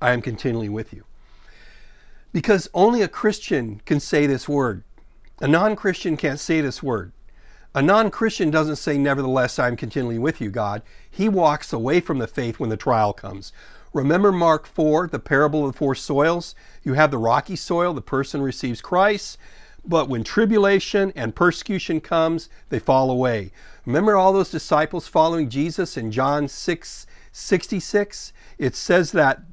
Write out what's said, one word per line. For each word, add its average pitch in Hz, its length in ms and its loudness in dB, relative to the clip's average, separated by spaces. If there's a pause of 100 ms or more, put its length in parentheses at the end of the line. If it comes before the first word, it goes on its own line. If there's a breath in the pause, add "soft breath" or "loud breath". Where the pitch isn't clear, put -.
I 123 100 2
am 120 80 0
continually 113 480 -4
with 107 240 -8
you." - 120 -20 (1300 soft breath)
Because 180 420 2
only 226 260 4
a 185 80 2
Christian 123 800 -2
can 147 140 2
say 147 260 2
this 135 220 0
word. 131 340 0 (580)
A - 60 -4
non-Christian 180 680 0
can't 143 240 -4
say 160 200 0
this 139 220 -4
word. 110 300 -4 (600 soft breath)
A 139 80 -2
non-Christian 202 720 2
doesn't 156 260 0
say, 143 220 -2
"Nevertheless, 135 600 0
I 127 100 2
am 120 80 -4
continually 120 420 -6
with 147 220 -2
you, 107 100 -6
God." 104 320 -6 (260 soft breath)
He 208 200 -2
walks 165 440 0
away 131 280 2
from 160 180 -2
the 117 80 -4
faith 117 320 -4
when 117 120 -4
the 110 60 -2
trial 110 360 2
comes. 98 400 -14 (400 loud breath)
Remember 170 400 4
Mark 165 340 2
four, 156 400 2
the 139 140 -6
parable 147 440 2
of 135 80 -2
the - 60 -14
four 135 160 0
soils? 160 640 0 (260 soft breath)
You 127 120 -2
have 147 180 4
the 127 60 -4
rocky 117 360 0
soil, 170 400 -2
the 127 80 -8
person 139 400 -4
receives 127 380 -6
Christ, 196 580 0 (460 soft breath)
but 160 240 0
when 120 160 -2
tribulation 196 920 2
and 117 220 -6
persecution 175 640 0
comes, 165 480 -2 (220 soft breath)
they 127 100 -2
fall 131 320 2
away. 120 400 -2 (340 soft breath)
Remember 196 300 2
all 190 160 6
those 190 180 2
disciples 156 560 -2
following 160 420 2
Jesus 160 480 -4
in 113 140 -6
John 139 380 0
six - 580 -8 (240 soft breath)
sixty-six? - 1040 -4 (260 soft breath)
It 131 160 -2
says 175 380 0
that 139 300 2 (100)